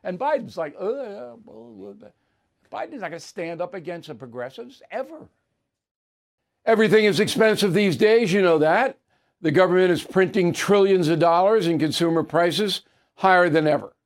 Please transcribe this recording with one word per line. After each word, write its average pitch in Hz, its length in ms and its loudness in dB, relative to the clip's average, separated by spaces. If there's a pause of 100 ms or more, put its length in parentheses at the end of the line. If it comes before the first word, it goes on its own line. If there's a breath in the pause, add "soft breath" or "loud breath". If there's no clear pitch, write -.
And 180 140 -8
Biden's 247 400 -6
like, 156 180 -8
"Uh, - 80 -12
uh, 202 520 -10 (120)
uh, 107 420 -20
uh," 104 200 -20 (640)
Biden's 320 300 -12
not 165 100 -10
gonna 165 80 -14
stand 165 420 -12
up 175 120 -8
against 175 340 -14
the 151 80 -14
progressives, 123 680 -14 (100)
ever. 262 380 -12 (1400)
Everything 214 400 4
is 185 140 0
expensive 214 540 0
these 190 240 0
days, 214 360 2
you 202 80 2
know 170 160 2
that. 170 400 0 (440)
The 156 100 -2
government 185 400 4
is 165 120 -2
printing 185 480 0
trillions 196 560 2
of 160 120 0
dollars 180 480 2
and 165 120 0
consumer 160 440 0
prices 175 580 -2 (340)
higher 180 340 4
than 156 180 2
ever. 139 280 -2 (100)